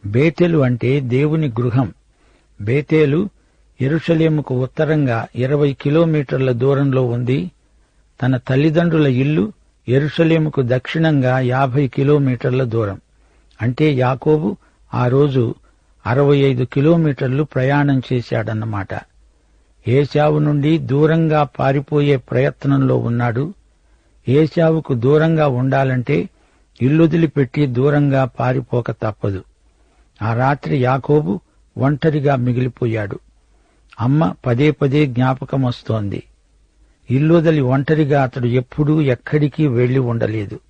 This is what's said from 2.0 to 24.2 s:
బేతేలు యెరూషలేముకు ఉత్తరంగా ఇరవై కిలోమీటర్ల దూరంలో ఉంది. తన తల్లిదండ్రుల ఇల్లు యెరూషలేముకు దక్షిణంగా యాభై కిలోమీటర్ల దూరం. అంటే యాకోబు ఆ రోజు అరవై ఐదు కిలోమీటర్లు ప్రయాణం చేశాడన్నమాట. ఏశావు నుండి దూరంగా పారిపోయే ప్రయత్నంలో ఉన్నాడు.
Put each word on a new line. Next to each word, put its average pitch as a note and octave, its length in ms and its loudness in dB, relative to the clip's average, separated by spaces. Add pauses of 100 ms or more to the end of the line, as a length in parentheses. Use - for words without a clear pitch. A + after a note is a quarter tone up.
బేతేలు D3+ 680 0 (540)
యెరూషలేముకు D3+ 800 0
ఉత్తరంగా C#3 640 -2 (100)
ఇరవై C#3 440 0
కిలోమీటర్ల D3 720 0
దూరంలో C3+ 500 0
ఉంది. B2 480 -2 (720)
తన B2+ 140 0
తల్లిదండ్రుల D#3 680 0
ఇల్లు D3 460 0 (360)
యెరూషలేముకు D#3 760 0
దక్షిణంగా C3 760 0
యాభై C3 500 0
కిలోమీటర్ల C3+ 760 0
దూరం. A2 380 -4 (640)
అంటే C#3 300 0
యాకోబు D3+ 640 0 (380)
ఆ B2 120 0
రోజు C3 480 0 (520)
అరవై C#3 320 2
ఐదు C3+ 260 2
కిలోమీటర్లు C#3+ 800 0
ప్రయాణం C#3 600 0 (100)
చేశాడన్నమాట. A2 760 -4 (1000)
ఏశావు D3 500 2
నుండి D3+ 400 0
దూరంగా D3+ 640 2
పారిపోయే C#3+ 760 0
ప్రయత్నంలో C3+ 800 0
ఉన్నాడు. A#2+ 580 -2 (720)